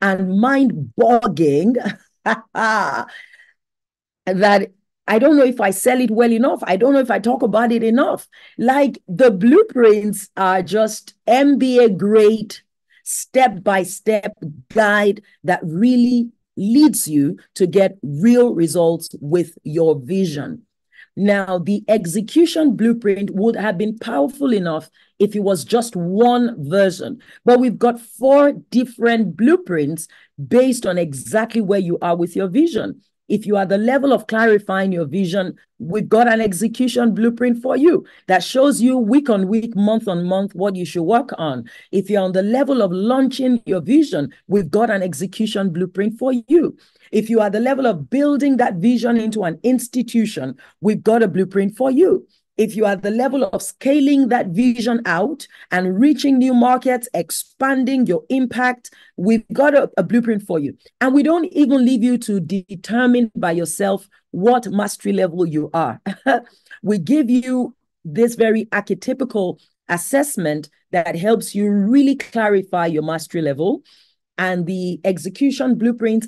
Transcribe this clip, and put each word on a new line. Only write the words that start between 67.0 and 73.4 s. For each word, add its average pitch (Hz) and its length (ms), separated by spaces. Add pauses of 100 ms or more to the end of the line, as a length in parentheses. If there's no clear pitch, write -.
you 247 480 (300)
this 226 300
very 220 300
archetypical 202 920 (300)
assessment 175 800 (220)
that 170 240
helps 220 400
you 208 160
really 262 440
clarify 196 680
your 151 180
mastery 160 380